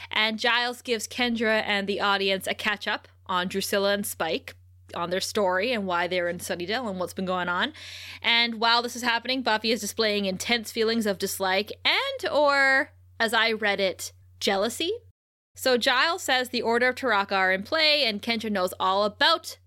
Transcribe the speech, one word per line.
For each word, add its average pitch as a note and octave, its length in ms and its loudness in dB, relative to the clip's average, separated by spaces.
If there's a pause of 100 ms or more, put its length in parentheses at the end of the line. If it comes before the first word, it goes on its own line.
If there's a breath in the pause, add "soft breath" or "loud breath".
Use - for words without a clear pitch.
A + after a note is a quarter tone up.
(120)
And A3 280 0
Giles A#3+ 420 0
gives A3+ 260 -4
Kendra A3+ 580 0
and G3+ 220 0
the G3+ 140 -2
audience G3 460 0
a G3 60 -2
catch-up G#3+ 540 -2 (200)
on F3+ 200 0
Drusilla G3 460 0
and G3+ 120 -2
Spike, F3 500 -4 (380)
on E3+ 160 -4
their F#3 120 0
story F#3 500 0
and G#3+ 160 -2
why F3 200 0
they're F3 220 0
in F3 100 -4
Sunnydale F#3+ 500 -4
and F#3 100 -6
what's F3 140 -4
been F#3+ 120 -4
going F3+ 220 -2
on. F#3 240 0 (500 loud breath)
And A#3 380 2
while A3+ 220 4
this A#3+ 140 -6
is A#3+ 80 -6
happening, A#3+ 380 0
Buffy A3 300 0
is A3+ 100 0
displaying G#3 440 0
intense G#3+ 460 -2
feelings A3+ 340 0
of G3+ 120 0
dislike F#3+ 540 -2 (140)
and, B4 460 0
or, C#4 600 4 (280)
as A3+ 140 0
I A3+ 200 4
read G3+ 260 0
it, - 320 -2 (280)
jealousy. A#3 520 0 (640)
So B3+ 240 2
Giles C4+ 460 2
says B3+ 260 2
the A#3+ 120 -2
Order A#3 260 2
of B3+ 80 0
Taraka G3+ 380 0
are F#3+ 180 2
in F#3+ 120 0
play, D4+ 420 2
and G#3 160 -2
Kendra A3+ 280 -4
knows F#3 300 0
all F#3+ 240 2
about D4+ 640 0